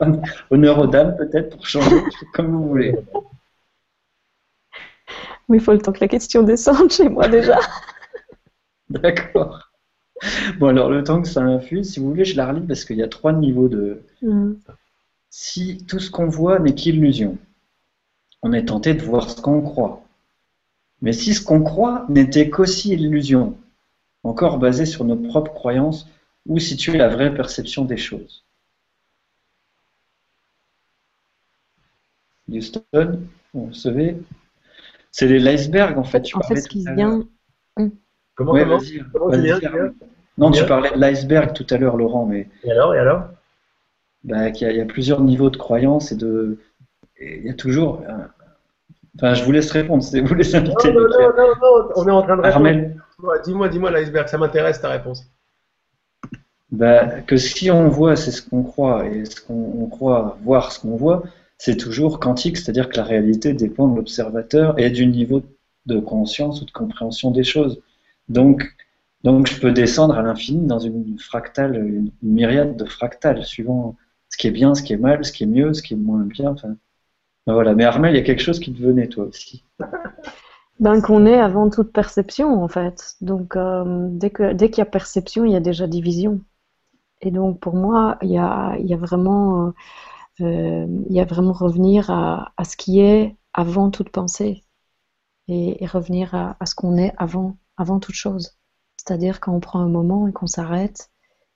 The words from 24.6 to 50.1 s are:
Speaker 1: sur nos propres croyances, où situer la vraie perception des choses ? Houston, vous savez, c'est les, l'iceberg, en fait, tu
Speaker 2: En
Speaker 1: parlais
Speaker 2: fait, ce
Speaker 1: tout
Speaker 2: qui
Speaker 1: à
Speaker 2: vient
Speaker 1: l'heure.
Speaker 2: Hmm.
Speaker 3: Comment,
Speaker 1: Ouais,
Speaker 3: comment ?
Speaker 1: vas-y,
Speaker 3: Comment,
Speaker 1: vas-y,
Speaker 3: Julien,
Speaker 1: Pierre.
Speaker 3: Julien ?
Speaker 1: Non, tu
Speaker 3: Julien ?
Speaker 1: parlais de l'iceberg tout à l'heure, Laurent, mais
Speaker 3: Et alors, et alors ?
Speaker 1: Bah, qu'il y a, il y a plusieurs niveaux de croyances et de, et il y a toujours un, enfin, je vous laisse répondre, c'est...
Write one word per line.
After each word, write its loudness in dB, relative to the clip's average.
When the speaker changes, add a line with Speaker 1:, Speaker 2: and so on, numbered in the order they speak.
Speaker 1:
sur -6
nos 0
propres -4
croyances, -4
où -2
situer -4
la 4
vraie 0
perception -6
des -6
choses ? -14
Houston, -4
vous -12
savez, -4
c'est 0
les, 6
l'iceberg, 2
en -2
fait, -2
tu -12
Speaker 2:
En 0
Speaker 1:
parlais -4
Speaker 2:
fait, -2
ce -14
Speaker 1:
tout -10
Speaker 2:
qui -8
Speaker 1:
à -6
Speaker 2:
vient 2
Speaker 1:
l'heure. -6
Speaker 2:
Hmm. -2
Speaker 3:
Comment, -2
Speaker 1:
Ouais, 6
Speaker 3:
comment ? 4
Speaker 1:
vas-y, -12
Speaker 3:
Comment, -2
Speaker 1:
vas-y, 2
Speaker 3:
Julien, 2
Speaker 1:
Pierre. -6
Speaker 3:
Julien ? -4
Speaker 1:
Non, 6
tu 4
Speaker 3:
Julien ? 4
Speaker 1:
parlais 2
de -2
l'iceberg 2
tout -12
à 2
l'heure, 0
Laurent, -2
mais -6
Speaker 3:
Et -2
alors, 4
et 2
alors ? 2
Speaker 1:
Bah, -4
qu'il -4
y 0
a, -2
il -4
y 0
a -6
plusieurs -2
niveaux 4
de -2
croyances 0
et -4
de, -4
et -16
il -12
y -8
a -8
toujours -2
un, -12
enfin, 2
je 0
vous 2
laisse 2
répondre, 2
c'est... -2